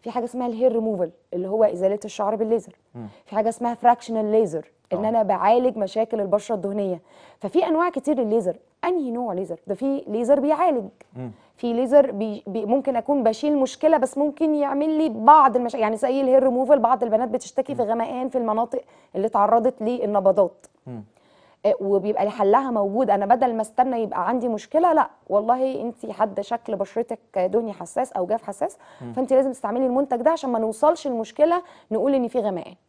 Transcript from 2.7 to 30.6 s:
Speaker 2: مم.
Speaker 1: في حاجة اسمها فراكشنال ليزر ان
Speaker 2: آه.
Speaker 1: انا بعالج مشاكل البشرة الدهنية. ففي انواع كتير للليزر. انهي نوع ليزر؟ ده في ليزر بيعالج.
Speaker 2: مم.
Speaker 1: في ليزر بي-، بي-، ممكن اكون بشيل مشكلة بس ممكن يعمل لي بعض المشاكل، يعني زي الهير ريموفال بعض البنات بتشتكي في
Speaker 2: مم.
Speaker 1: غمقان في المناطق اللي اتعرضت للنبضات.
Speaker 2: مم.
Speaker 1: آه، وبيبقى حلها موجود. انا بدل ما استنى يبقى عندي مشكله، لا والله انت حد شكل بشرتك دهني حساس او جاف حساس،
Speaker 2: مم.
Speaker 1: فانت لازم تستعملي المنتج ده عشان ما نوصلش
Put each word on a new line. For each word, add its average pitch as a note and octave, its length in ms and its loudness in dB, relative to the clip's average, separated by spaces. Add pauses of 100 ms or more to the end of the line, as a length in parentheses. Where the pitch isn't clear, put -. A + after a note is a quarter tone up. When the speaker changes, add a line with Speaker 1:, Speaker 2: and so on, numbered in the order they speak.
Speaker 2:
مم. A2+ 120 -12 (180)
Speaker 1:
في - 100 -12
حاجة G#3+ 140 0
اسمها A#3+ 240 -4
فراكشنال A3+ 580 0
ليزر F#3+ 400 0 (220)
ان G#3 120 -2
Speaker 2:
آه. G#3+ 40 0
Speaker 1:
انا A3+ 140 2
بعالج A3 540 2
مشاكل A3 440 -2
البشرة G3+ 340 -2
الدهنية. G3 460 -4 (380)
ففي D#4+ 280 0
انواع E4 220 2
كتير D4+ 300 -2
للليزر. G#3+ 380 0 (280)
انهي E4 260 -2
نوع A#3 220 -4
ليزر؟ F3 340 -6
ده G3 80 -4
في C#4 320 -4
ليزر A#3+ 320 2
بيعالج. D4 500 0 (260)
Speaker 2:
مم. B2+ 160 -10 (240)
Speaker 1:
في A#3 180 -4
ليزر C4 380 4
بي-، G#3 360 -6
بي-، G3+ 180 -6
ممكن C4 300 0
اكون B3+ 280 0
بشيل B3+ 340 0
مشكلة D4+ 400 2
بس - 200 -2
ممكن D4+ 380 0
يعمل C#4+ 420 -2
لي D#4 120 2
بعض B3 460 6
المشاكل، A#3+ 260 -2
يعني A3 160 0
زي C4 240 0
الهير C4 220 4
ريموفال C4 360 4
بعض A#3+ 240 2
البنات A3+ 260 0
بتشتكي C4 460 -6
في A#3+ 80 -2
Speaker 2:
مم. G#3 60 -2
Speaker 1:
غمقان B3 400 -4
في C4 80 -4
المناطق A3+ 440 -2 (340)
اللي G3 120 -2
اتعرضت A3 540 2
للنبضات. G3+ 840 0 (220)
Speaker 2:
مم. A#2 160 -12 (600)
Speaker 1:
آه، G#3 160 2
وبيبقى G3 480 0
حلها A3 420 2
موجود. G#3 380 0
انا G3+ 160 2
بدل A#3+ 300 2
ما A3 60 -4
استنى A#3+ 420 -2
يبقى F3+ 260 -4
عندي A#3+ 180 -2
مشكله، D#4 460 0
لا D4+ 160 2 (200)
والله B3 520 0
انت A3+ 300 -8
حد G3+ 300 -2
شكل A3+ 340 -6
بشرتك A3+ 440 -6 (180)
دهني G3 360 0
حساس A#3 380 -6
او F3+ 140 -4
جاف A3 180 -4
حساس، - 340 -8 (240)
Speaker 2:
مم. A#3+ 120 -12
Speaker 1:
فانت B3+ 200 -2
لازم C4 180 4
تستعملي A#3+ 340 -4
المنتج C4 320 0
ده A#3+ 140 2
عشان D#4+ 180 -4
ما A#3 100 0
نوصلش A3+ 480 0